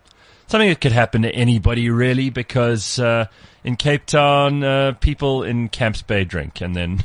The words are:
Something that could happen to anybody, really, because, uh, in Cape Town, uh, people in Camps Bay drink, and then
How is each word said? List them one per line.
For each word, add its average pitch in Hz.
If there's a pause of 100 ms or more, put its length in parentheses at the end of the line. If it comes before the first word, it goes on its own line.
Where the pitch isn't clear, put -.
(480)
Something 214
that 165
could 127
happen 117
to 113
anybody, 120
really, 127
because, 120
uh, 117 (360)
in 123
Cape 147
Town, 143
uh, 135
people 139
in 117
Camps 110
Bay 101
drink, 85
and 90
then 90